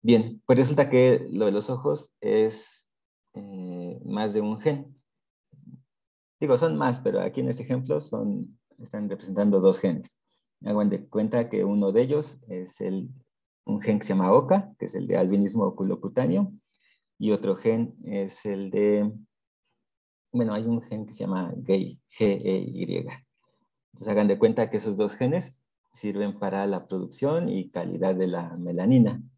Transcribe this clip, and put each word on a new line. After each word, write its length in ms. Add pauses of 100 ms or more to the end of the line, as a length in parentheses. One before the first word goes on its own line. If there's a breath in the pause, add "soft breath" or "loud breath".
Bien, 420
pues 140
resulta 280
que 440
lo 140
de 60
los 200
ojos 500
es, 640 (460)
eh, 720
más 280
de 80
un 180
gen. 360 (1400)
Digo, 180
son 200
más, 220
pero 220
aquí 200
en 80
este 140
ejemplo 380
son, 580 (180)
están 320
representando 520
dos 180
genes. 400 (440)
Hagan 260
de 180
cuenta 420
que 140
uno 280
de 100
ellos 360 (100)
es 340
el, 280 (560)
un 160
gen 180
que 60
se 80
llama 180
oca, 460
que 80
es 100
el 120
de 100
albinismo 460
oculocutáneo, 880 (680)
y 140
otro 240
gen 480
es 420
el 240
de, 420 (1200)
bueno, 200
hay 120
un 160
gen 240
que 80
se 60
llama 360
gay, 540
G 340
E 140 (100)
Y. 300
Entonces 1120
hagan 200
de 100
cuenta 320
que 80
esos 200
dos 180
genes 480 (300)
sirven 440
para 300
la 180
producción 600
y 220
calidad 440
de 140
la 300
melanina. 680 (140)